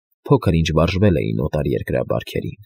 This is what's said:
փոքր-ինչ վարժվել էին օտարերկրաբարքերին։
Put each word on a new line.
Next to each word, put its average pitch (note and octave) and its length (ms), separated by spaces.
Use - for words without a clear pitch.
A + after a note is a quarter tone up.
փոքր-ինչ E2 440
վարժվել E2+ 500
էին A1 220
օտարերկրաբարքերին։ C#2 1200